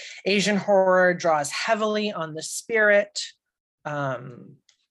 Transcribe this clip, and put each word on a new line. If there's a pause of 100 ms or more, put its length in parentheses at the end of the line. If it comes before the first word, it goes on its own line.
(260)
Asian
horror
draws
heavily
on
the
spirit, (640)
um, (340)